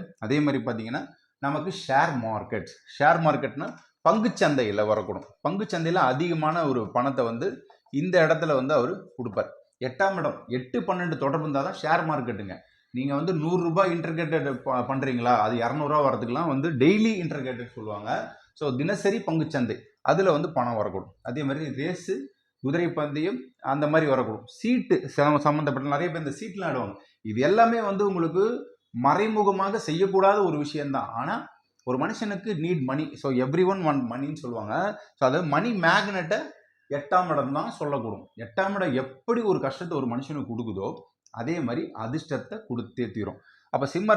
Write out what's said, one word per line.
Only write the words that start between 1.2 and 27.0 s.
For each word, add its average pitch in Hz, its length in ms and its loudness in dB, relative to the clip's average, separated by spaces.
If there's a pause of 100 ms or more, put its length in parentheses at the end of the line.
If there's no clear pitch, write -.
நமக்கு 151 260 -2 (100)
ஷேர் 147 320 2 (100)
மார்க்கெட், 110 480 -6 (260)
ஷேர் 160 280 6
மார்க்கெட்னா 139 420 0 (400)
பங்குச்சந்தையில 147 840 2
வரக்கூடும். 104 360 -2 (200)
பங்குச்சந்தையில 170 680 0
அதிகமான 160 580 0
ஒரு 120 120 0 (120)
பணத்தை 123 360 2
வந்து 120 180 -4 (520)
இந்த 180 140 -2 (120)
இடத்துல 156 340 2
வந்து 139 180 0
அவரு 127 160 0 (240)
கொடுப்பார். 107 320 -4 (380)
எட்டாம் 190 320 0
இடம், 143 180 -4 (200)
எட்டு 240 300 -4
பன்னெண்டு 175 360 -2
தொடர்பு 151 220 -2
இருந்தாதான் 147 360 -2
ஷேர் 165 280 0
மார்க்கெட்டுங்க. 110 460 -6 (420)
நீங்க 139 200 -2
வந்து 170 240 -2
நூறு 170 240 0
ரூபாய் 180 300 2
இன்டர்கேட்டட் 160 520 -2 (200)
ப-, 127 240 0
பண்றீங்களா, 123 420 2 (120)
அது 117 100 0 (100)
இருநூறு 143 280 2
ரூபா 151 120 8
வரதுக்கெல்லாம் 127 480 2
வந்து 139 160 2 (140)
டெய்லி 214 280 8 (120)
இன்டர்கேட்டட் 127 520 -6
சொல்லுவாங்க. 107 320 -8 (520)
So 156 40 -4 (160)
தினசரி 202 480 0
பங்குச்சந்தை, 139 480 0 (360)
அதுல 180 260 4
வந்து 170 180 -2
பணம் 120 240 0
வரக்கூடும். 95 320 -6 (180)
அதே 143 200 -4
மாதிரி 147 180 -4 (140)
ரேஸு, 180 340 -6 (460)
குதிரை 170 240 0 (120)
பந்தயம், 151 380 -2 (360)
அந்த 147 200 0
மாதிரி 160 200 4
வரக்கூடும். 120 340 -2 (120)
சீட்டு 220 380 2 (200)
சம்ம-, 151 280 4
சம்மந்தப்பட்ட 143 500 0
நிறைய 170 160 0
பேர் 160 120 -6
இந்த 143 160 -4
சீட்லாம் 190 320 -8
ஆடுவாங்க. 117 240 -4 (360)